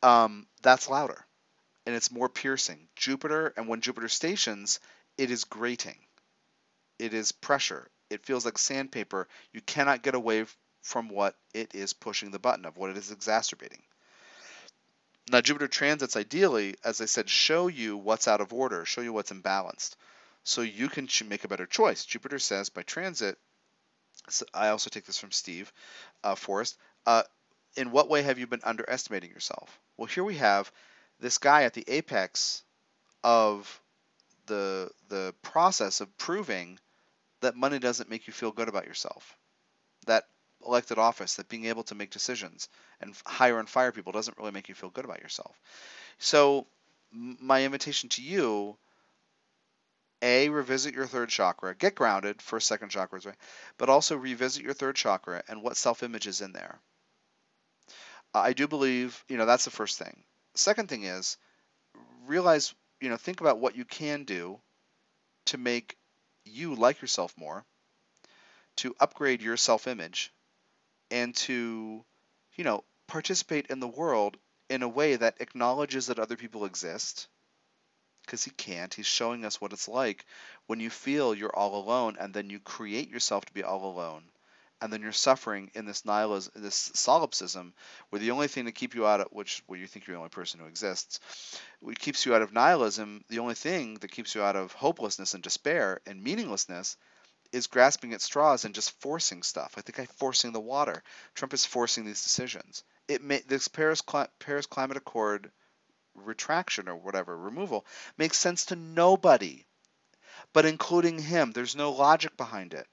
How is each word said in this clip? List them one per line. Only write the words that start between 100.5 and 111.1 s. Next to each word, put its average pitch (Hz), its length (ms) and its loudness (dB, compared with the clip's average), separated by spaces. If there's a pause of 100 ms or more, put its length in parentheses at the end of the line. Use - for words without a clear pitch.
the 110 80 -4
water. 120 420 -2 (320)
Trump - 180 -6
is 131 120 2
forcing 117 400 0
these 104 180 -6
decisions. - 600 -4 (240)
It 139 120 0
may, 139 180 0
this 135 280 -2
Paris 156 320 0
cli-, - 300 -2 (100)
Paris 143 280 -4
Climate 135 280 -4
Accord 104 560 -4 (640)
retraction 110 720 -4
or 87 80 -8
whatever, 90 420 -4
removal, 113 480 -6 (320)
makes 156 200 2
sense 175 300 0
to 180 100 -6
nobody, 165 880 6 (880)
but 156 120 8
including 165 540 2